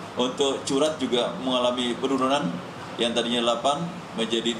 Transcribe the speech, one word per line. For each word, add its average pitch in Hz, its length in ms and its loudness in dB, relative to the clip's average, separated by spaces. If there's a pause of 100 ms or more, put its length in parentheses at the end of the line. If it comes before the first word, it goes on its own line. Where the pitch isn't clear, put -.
(140)
Untuk 127 540 0
curat 127 340 2
juga 120 400 0
mengalami 123 560 0
penurunan, 135 480 2 (540)
yang 117 100 2
tadinya 117 320 0
delapan 127 400 2 (320)
menjadi 113 460 0